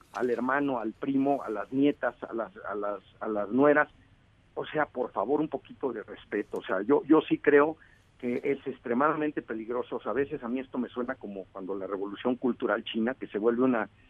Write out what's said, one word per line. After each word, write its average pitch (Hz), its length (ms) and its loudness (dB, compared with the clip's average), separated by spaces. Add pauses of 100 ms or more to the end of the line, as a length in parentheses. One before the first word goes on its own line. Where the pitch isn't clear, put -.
(120)
al 120 180 -2
hermano, 127 480 0
al 110 140 -4
primo, 139 500 0
a 107 80 -8
las 104 220 -6
nietas, 139 500 2
a - 100 -8
las, 107 200 -6 (160)
a 98 80 -6
las, 101 240 -6 (200)
a 107 80 -6
las 104 220 -2
nueras. 143 380 6 (680)
O 143 120 -8
sea, 151 200 -2
por 120 240 -6
favor, 123 300 0
un 156 80 -2
poquito 131 440 -8
de 107 120 -10
respeto. - 540 -6
O 90 60 -6
sea, 98 180 -2
yo, 143 220 4
yo 156 180 8
sí - 160 0
creo 147 380 6 (420)
que 123 260 -4
es 139 240 -2
extremadamente 147 720 0
peligroso. 120 540 -6
O - 40 -10
sea, 113 120 -4
a - 20 -4
veces 139 300 -2
a 117 40 -6
mí 127 120 -2
esto 131 180 -8
me 117 100 -2
suena 123 280 -6
como 98 340 -12
cuando 95 240 -8
la 95 140 -6
revolución 101 480 -4
cultural 113 480 0
china, 117 300 -2
que 101 120 -10
se - 120 -6
vuelve 117 260 4
una, 117 260 2 (200)